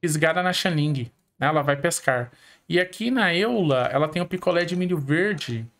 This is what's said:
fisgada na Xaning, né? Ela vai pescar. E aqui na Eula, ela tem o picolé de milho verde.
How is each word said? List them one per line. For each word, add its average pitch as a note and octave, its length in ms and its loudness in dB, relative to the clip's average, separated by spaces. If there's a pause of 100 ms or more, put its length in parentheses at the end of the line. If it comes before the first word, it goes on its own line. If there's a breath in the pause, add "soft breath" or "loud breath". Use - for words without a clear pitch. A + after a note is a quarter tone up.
fisgada D#3+ 400 0
na F3+ 120 0
Xaning, D3 580 0 (260)
né? B2+ 100 0
Ela D#3 140 2
vai C#3+ 140 2
pescar. C3+ 560 -2 (360 soft breath)
E E3+ 120 2
aqui G3 320 -2
na G#3+ 220 2
Eula, E3+ 580 2
ela D3 160 2
tem D#3+ 140 -4
o F3+ 60 -2
picolé F3 360 0
de F3 120 -4
milho F3+ 220 0
verde. D3 680 -2 (140)